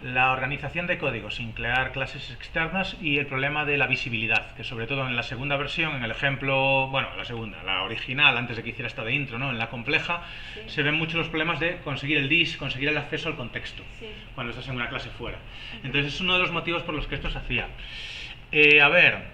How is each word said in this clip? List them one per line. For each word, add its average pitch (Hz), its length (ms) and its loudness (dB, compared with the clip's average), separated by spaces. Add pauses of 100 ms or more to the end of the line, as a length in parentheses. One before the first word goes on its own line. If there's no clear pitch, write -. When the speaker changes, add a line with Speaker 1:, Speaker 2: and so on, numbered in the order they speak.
Speaker 1:
la 127 280 4
organización 143 560 0
de 175 100 2
código 117 320 -2
sin 113 220 -6
crear 123 400 2
clases 135 400 -6
externas 165 720 -2
y 143 160 2
el 139 80 -2
problema 143 380 0
de 143 120 2
la 135 80 4
visibilidad, 113 720 0
que - 80 -12
sobre 113 240 -4
todo 135 180 -2
en 127 100 -2
la 120 60 0
segunda 135 360 -2
versión, 147 380 0
en 123 80 -4
el 110 60 -2
ejemplo, 135 760 2
bueno, 131 280 0
la 95 80 -8
segunda, 110 380 -8
la 92 220 0
original, 127 520 2
antes 120 220 -2
de 113 60 -8
que 110 60 -6
hiciera 117 180 -6
esta 117 160 -6
de 113 100 0
intro, 123 240 -2
¿no? 135 140 -2
En 117 80 -4
la 113 100 -2
compleja, 156 540 -2 (320)
Speaker 2:
Sí. - 100 -10
Speaker 1:
se - 160 -2
ven 147 140 4
mucho 160 240 0
los 160 80 0
problemas 160 320 0
de 175 240 0
conseguir 143 340 0
el 135 120 2
dis, 160 280 4
conseguir 139 320 -2
el 151 80 2
acceso 156 320 -4
al 156 60 -4
contexto, - 480 -8 (160)
Speaker 2:
Sí. 226 80 -12 (260)
Speaker 1:
cuando 120 160 -6
estás 123 200 -8
en 127 60 -4
una 120 140 -2
clase 117 220 -6
fuera. 107 260 -8
Speaker 2:
Ujú. - 480 -12
Speaker 1:
Entonces 143 300 0
es - 40 -8
uno 185 140 2
de 180 60 4
los 180 120 2
motivos 170 300 0
por 170 140 -4
los 135 100 -2
que - 80 -6
esto 135 160 -4
se 135 80 -2
hacía. 120 300 -2 (840)
Eh, 147 300 10
a 143 60 10
ver 143 460 6